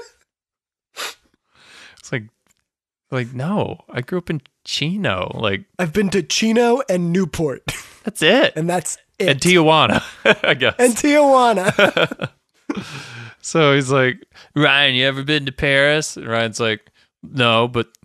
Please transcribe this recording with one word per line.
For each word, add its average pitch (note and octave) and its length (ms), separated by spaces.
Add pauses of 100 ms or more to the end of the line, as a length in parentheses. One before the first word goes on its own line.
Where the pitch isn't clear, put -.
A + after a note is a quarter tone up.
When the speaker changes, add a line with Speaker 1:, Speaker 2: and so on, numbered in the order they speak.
(2000)
Speaker 1:
It's - 120
like, A#2+ 120 (880)
like, B2 220
"No, C#3 560
I - 120
grew - 160
up - 120
in D#3+ 120 (220)
Chino." C#3+ 720
Like, G2+ 300 (140)
Speaker 2:
I've E3+ 140
been G3+ 180
to F#3+ 120
Chino A#3 680
and F3 220
Newport. E3 520 (240)
<laughs> - 160
Speaker 1:
That's - 180
it. G#3+ 340
Speaker 2:
And E3 140
that's F3 280 (220)
it. F#3+ 100
Speaker 1:
And C#3 100
Tijuana, D#3+ 600 (220)
<laughs> - 240
I D#3+ 60
guess. B2 260
Speaker 2:
And B3 140
Tijuana. A#3+ 1400
Speaker 1:
<laughs> - 60 (1000)
So D3 360
he's C3+ 140
like, C3 360 (320)
"Ryan, C#3 380
you B2+ 100
ever C3+ 180
been D3 220
to C3+ 80
Paris?" C#3+ 640
And C3+ 100
Ryan's A2+ 320
like, A2 320 (320)
"No, A#2+ 460
but A#2+ 180 (180)